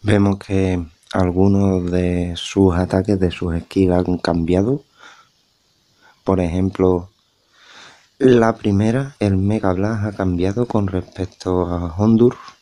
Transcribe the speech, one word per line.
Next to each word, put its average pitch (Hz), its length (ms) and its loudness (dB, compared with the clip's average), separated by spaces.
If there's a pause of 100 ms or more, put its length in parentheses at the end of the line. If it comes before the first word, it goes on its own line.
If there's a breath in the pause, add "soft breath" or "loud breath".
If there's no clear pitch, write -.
Vemos 101 360 2
que 92 440 -2 (300)
algunos 95 760 2
de 90 440 -2
sus 95 400 2
ataques, 95 440 0
de 90 100 0
sus 85 260 -6
skills 90 380 0
han 90 240 0
cambiado. 90 640 -2 (1400 loud breath)
Por 95 160 2
ejemplo, 92 720 0 (1040 loud breath)
la 120 380 4
primera, 113 640 -2
el 98 180 0
Mega 98 360 0
Blast, 101 320 -2
ha 107 80 -4
cambiado 95 520 -2
con 101 220 -2
respecto 92 800 -4
a 87 280 -6
Hondur. 113 400 4 (260)